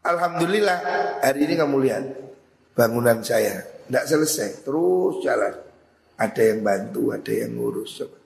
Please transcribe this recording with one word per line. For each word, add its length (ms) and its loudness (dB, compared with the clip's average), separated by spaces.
Alhamdulillah, 720 2
hari 240 2
ini 160 0
kamu 240 2
lihat 200 0
bangunan 480 4
saya 400 0
tidak 240 -2
selesai, 560 0
terus 560 0
jalan. 320 0
Ada 400 2
yang 80 -4
bantu, 480 0
ada 240 -8
yang 240 -4
ngurus. 400 -6
Coba. 260 -10